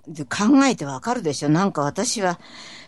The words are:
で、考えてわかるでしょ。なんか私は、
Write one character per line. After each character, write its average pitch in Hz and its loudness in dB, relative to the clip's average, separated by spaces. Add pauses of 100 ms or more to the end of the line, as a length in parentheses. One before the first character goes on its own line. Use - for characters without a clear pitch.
で、 156 -10
考 269 4
え 254 2
て 151 -8
わ 131 -6
か 240 -2
る 247 -8
で 151 -2
し 147 -6
ょ。 147 2
な 165 4
ん 196 0
か 151 -2
私 190 -2
は、 180 0 (480)